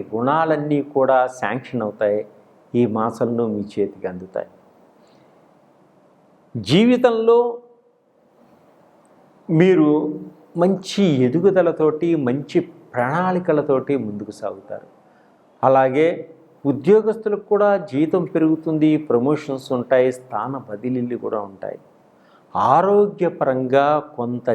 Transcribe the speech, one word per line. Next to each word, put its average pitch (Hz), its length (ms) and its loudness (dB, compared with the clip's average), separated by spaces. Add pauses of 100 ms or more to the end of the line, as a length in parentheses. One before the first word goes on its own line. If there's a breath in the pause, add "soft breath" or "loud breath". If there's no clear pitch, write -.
రుణాలన్నీ 147 760 0 (160)
కూడా 131 240 4 (220)
శాంక్షన్ 117 440 -4
అవుతాయి. 104 340 0 (600)
ఈ - 20 4 (140)
మాసంలో 117 560 -2
మీ 104 100 -4 (120)
చేతికి 98 380 -4
అందుతాయి. 90 380 -10 (2000 soft breath)
జీవితంలో 226 840 2 (2000)
మీరు 165 400 4 (760)
మంచి 190 420 0 (220)
ఎదుగుదలతోటి, 165 800 2 (180)
మంచి 143 320 -2 (340)
ప్రణాళికలతోటి 147 1040 0 (120)
ముందుకు 104 340 -10
సాగుతారు. 98 480 -12 (760 soft breath)
అలాగే 131 440 2 (580)
ఉద్యోగస్తులకు 202 880 0
కూడా 202 180 4 (220)
జీతం 156 300 0 (120)
పెరుగుతుంది, 160 560 0 (180)
ప్రమోషన్స్ 131 600 -2 (100)
ఉంటాయి, 127 320 2 (100)
స్థాన 117 320 -8 (160)
బదిలీలు 120 560 -6
కూడా 110 240 -4
ఉంటాయి. 98 320 -12 (920 soft breath)
ఆరోగ్యపరంగా 151 1120 0 (280)
కొంత 120 380 -4